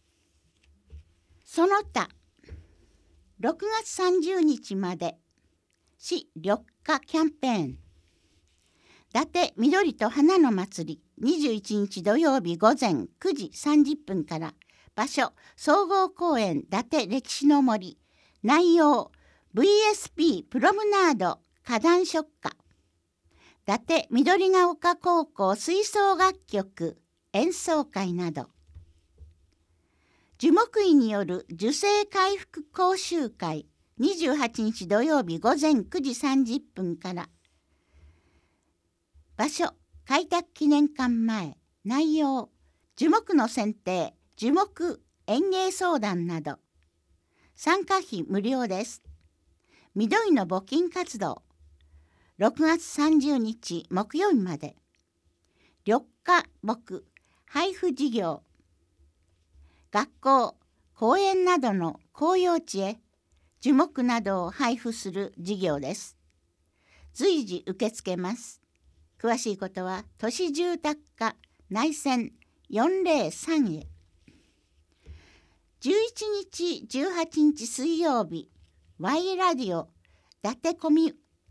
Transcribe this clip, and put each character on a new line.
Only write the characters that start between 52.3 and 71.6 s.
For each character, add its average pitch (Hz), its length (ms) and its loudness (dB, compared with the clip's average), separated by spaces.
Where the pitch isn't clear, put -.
六 226 240 0
月 330 200 2
三 302 380 2
十 277 160 0
日 220 540 -6
木 208 260 -4
曜 392 140 2
日 277 80 4
ま 180 180 -2
で。 - 200 -12
緑 233 220 0
化 349 220 2
木 214 420 -8
配 359 300 -4
布 359 180 -2
事 269 160 -2
業、 196 340 -4
学 208 180 -2
校、 262 360 2
公 254 240 2
園 381 260 2
な 359 140 4
ど 233 160 0
の 165 260 -4
公 359 240 0
用 349 220 2
地 196 200 -8
へ 196 180 -6
樹 269 140 2
木 269 280 0
な 240 200 0
ど 190 240 -2
を 175 40 -6
配 240 280 -2
布 226 160 -8
す 190 180 -10
る 196 240 -8
事 180 220 -6
業 156 220 -2
で 143 160 -6
す。 - 200 -18
随 302 320 0
時 180 220 -8
受 202 240 -4
け 226 40 -18
付 - 180 -8
け 180 40 -4
ま 185 200 -6
す。 - 260 -18
詳 226 160 0
し 226 160 -4
い 190 60 -6
こ 185 100 -8
と 185 160 -10
は 185 220 -8
都 226 140 -6
市 349 200 -4
住 349 280 -4
宅 302 200 -6
課 - 220 -6